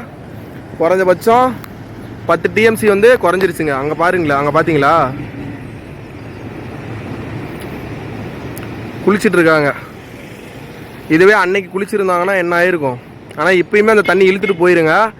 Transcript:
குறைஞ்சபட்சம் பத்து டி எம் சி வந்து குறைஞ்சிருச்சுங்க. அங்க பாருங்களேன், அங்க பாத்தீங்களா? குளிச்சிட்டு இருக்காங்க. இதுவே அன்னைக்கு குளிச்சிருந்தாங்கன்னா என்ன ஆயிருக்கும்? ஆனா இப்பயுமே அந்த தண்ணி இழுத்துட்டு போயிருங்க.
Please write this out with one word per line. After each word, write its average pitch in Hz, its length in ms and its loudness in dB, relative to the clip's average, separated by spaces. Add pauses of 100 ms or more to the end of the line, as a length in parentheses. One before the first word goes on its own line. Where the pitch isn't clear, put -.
(800)
குறைஞ்சபட்சம் 190 680 4 (800)
பத்து 170 260 2
டி 208 140 2
எம் 220 120 2
சி 220 120 0
வந்து 202 160 6 (160)
குறைஞ்சிருச்சுங்க. 170 560 0
அங்க 151 140 -2
பாருங்களேன், 165 460 2
அங்க 147 140 0
பாத்தீங்களா? 156 400 4 (4000)
குளிச்சிட்டு 190 340 2
இருக்காங்க. 160 300 4 (1500)
இதுவே 190 260 6
அன்னைக்கு 185 320 -2
குளிச்சிருந்தாங்கன்னா 190 680 0
என்ன 175 180 0
ஆயிருக்கும்? 156 380 0 (420)
ஆனா 160 100 4 (100)
இப்பயுமே 208 340 4
அந்த 208 160 4
தண்ணி 185 200 6
இழுத்துட்டு 190 320 0
போயிருங்க. 170 320 4 (260)